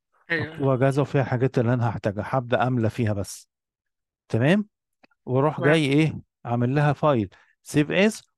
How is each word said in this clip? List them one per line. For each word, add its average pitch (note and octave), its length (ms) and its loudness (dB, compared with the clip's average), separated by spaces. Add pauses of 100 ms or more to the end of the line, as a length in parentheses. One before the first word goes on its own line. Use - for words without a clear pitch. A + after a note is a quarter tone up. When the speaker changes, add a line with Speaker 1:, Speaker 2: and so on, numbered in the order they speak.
(300)
Speaker 1:
أيوة. D#3 220 -4
Speaker 2:
مكتوبة C3+ 240 0
جاهزة C3+ 260 2
وفيها C3+ 220 0
حاجات B2+ 340 0
اللي A#2+ 160 2
انا A#2+ 160 0
هحتاجها، G2 360 -4
هبدأ B2 400 -2
املى A#2 240 0
فيها A2 220 -2
بس. - 360 -10 (800)
تمام؟ D#3 400 0 (580)
واروح C3+ 300 0
Speaker 1:
تمام. E3 140 2
Speaker 2:
جاي D#3+ 140 4
ايه؟ D3 360 2 (260)
اعمل A#2+ 280 0
لها D3 180 2
فايل C3+ 360 0 (340)
سيف D3 280 0
از G3 320 0 (160)